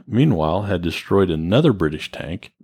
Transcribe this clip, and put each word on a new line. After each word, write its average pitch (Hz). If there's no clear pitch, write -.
meanwhile, 98
had 92
destroyed 92
another 95
British 80
tank, -